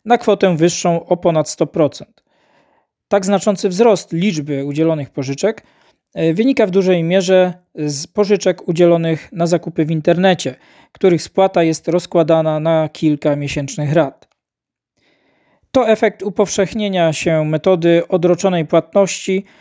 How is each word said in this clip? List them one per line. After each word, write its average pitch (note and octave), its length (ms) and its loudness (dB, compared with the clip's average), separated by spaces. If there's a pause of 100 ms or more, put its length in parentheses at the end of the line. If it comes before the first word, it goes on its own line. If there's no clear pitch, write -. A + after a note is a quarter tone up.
na A#3 120 4
kwotę F#3+ 400 2
wyższą E3+ 480 0
o F3 120 0
ponad D#3+ 320 0
sto - 180 -2
procent. - 560 -4 (840)
Tak G3 180 0
znaczący G3 440 0
wzrost G3 440 2
liczby D3+ 520 -4
udzielonych D3+ 440 -2
pożyczek, C#3 540 -6 (500)
e, E3 200 0
wynika A3+ 340 2
w F3+ 40 -6
dużej F3+ 320 2
mierze F3+ 500 2 (220)
z D3 320 -6
pożyczek F#3+ 600 -2
udzielonych E3 640 0
na E3+ 160 -2
zakupy E3 380 -2
w D#3 60 -4
internecie, E3+ 640 0 (360)
których F3 300 0
spłata F#3+ 420 0
jest D#3+ 240 -2
rozkładana D#3+ 720 0
na D#3 340 0
kilka D3 420 -2
miesięcznych C#3+ 580 -6
rat. D3+ 360 -2 (1400)
To B3 180 2
efekt A3 340 0
upowszechnienia F#3+ 880 -2
się D#3 320 -2
metody E3+ 640 2
odroczonej F3 580 0
płatności, F#3+ 800 0 (160)